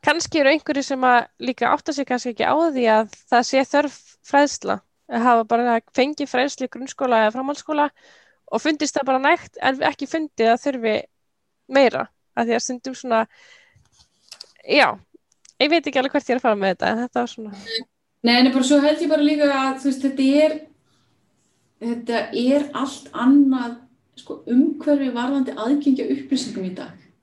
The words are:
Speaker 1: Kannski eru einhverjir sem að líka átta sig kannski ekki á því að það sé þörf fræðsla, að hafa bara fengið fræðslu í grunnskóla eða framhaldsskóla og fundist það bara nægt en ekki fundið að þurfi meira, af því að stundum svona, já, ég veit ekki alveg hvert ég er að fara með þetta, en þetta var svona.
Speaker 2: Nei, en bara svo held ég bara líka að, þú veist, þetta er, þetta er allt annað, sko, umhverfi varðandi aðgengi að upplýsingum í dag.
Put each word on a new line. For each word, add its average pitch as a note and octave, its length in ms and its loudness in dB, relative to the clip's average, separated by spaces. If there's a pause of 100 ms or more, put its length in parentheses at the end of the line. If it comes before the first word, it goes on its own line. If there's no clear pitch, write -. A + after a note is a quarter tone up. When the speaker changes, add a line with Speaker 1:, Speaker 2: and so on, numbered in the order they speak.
Speaker 1:
Kannski D#4+ 360 -2
eru C4+ 140 4
einhverjir C#4+ 320 -2
sem C4+ 160 -4
að B3 220 4 (160)
líka - 340 -2
átta D4+ 200 -4
sig C#4 120 -4
kannski B3 260 -4
ekki - 140 -2
á - 80 2 (160)
því C4 160 -2
að A3 300 2 (160)
það B3 120 4
sé C4 220 0
þörf C#4+ 300 0 (280)
fræðsla, C#4 520 0 (340)
að A#3 160 -2
hafa A#3 180 4
bara A#3 360 0 (180)
fengið C#4+ 320 -2
fræðslu B3+ 380 -2
í - 20 -10
grunnskóla A#3+ 540 -2
eða G#3+ 100 2
framhaldsskóla D4 540 -4 (640)
og A3+ 80 -2
fundist D4+ 340 -2
það C#4 140 -2
bara C4 140 2
nægt D#4+ 380 0
en C4+ 280 0
ekki C#4+ 200 -8
fundið C#4+ 440 0
að B3 100 -2
þurfi A3+ 320 -2 (760)
meira, C4 340 2 (340)
af A#3 100 0
því A#3 80 0
að A#3+ 100 -2
stundum B3+ 300 -10
svona, A3+ 280 -2 (1400)
já, C4+ 200 4 (720)
ég D4 120 2
veit E4 160 0
ekki C4+ 120 -2
alveg C4+ 140 -2
hvert C#4 160 -2
ég A#3+ 60 2
er A#3+ 60 -4
að - 40 -8
fara G#3+ 140 0
með F#3+ 160 -2
þetta, - 160 -2
en A3+ 120 -4
þetta B3 200 -4
var A#3+ 100 -8
svona. G3+ 300 -16 (600)
Speaker 2:
Nei, A#3+ 140 4
en B3+ 160 6
bara B3+ 140 2
svo D4 120 6
held D4+ 240 2
ég D#4 80 -2
bara D4 140 2
líka D4 240 2
að, C4+ 320 0
þú C#4 80 0
veist, C4 160 -4
þetta C4+ 220 0 (160)
er, D#4 100 2 (1300)
þetta A#3 400 -4 (180)
er C#4 340 2
allt - 400 -8
annað, C4 600 4 (440)
sko, - 280 -14
umhverfi C#4 680 2
varðandi B3+ 460 -4
aðgengi C4+ 480 0
að C4+ 80 -4
upplýsingum G#3 560 -6
í F#3 60 -10
dag. - 180 -14 (300)